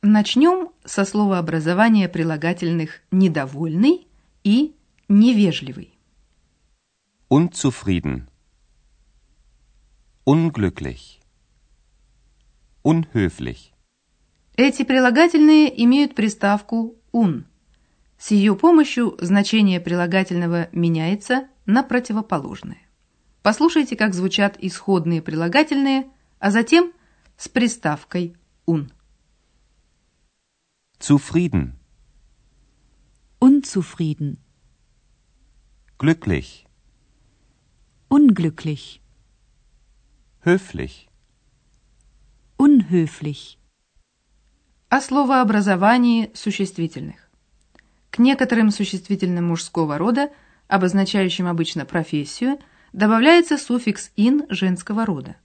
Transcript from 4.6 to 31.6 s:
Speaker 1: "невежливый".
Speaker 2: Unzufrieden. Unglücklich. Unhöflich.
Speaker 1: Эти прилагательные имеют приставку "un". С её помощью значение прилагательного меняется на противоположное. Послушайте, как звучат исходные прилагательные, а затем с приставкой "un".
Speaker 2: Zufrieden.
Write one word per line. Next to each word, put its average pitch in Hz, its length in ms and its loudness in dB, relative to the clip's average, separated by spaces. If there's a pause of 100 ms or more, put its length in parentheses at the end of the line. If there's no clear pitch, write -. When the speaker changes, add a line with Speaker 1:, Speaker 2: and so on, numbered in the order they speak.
Speaker 1:
"невежливый". 202 920 2 (1300)
Speaker 2:
Unzufrieden. 95 1000 -2 (2000)
Unglücklich. 120 920 -2 (1700)
Unhöflich. 107 880 -2 (840)
Speaker 1:
Эти 262 300 2
прилагательные 302 840 6 (160)
имеют 285 320 2
приставку 214 800 -2 (160)
"un". 185 320 0 (720)
С - 140 -6
её 202 240 4
помощью 294 640 2
значение 196 640 2
прилагательного 175 880 -2
меняется 170 800 -2 (160)
на 233 180 0
противоположное. 220 960 -6 (640)
Послушайте, 285 560 0
как 214 160 -2
звучат 190 480 -2
исходные 170 600 -2
прилагательные, 269 880 -2 (300)
а 202 120 0
затем 311 420 2 (420)
с - 140 -20
приставкой 180 880 -6 (280)
"un". 160 240 -4 (2000)
Speaker 2:
Zufrieden. 139 720 0 (1700)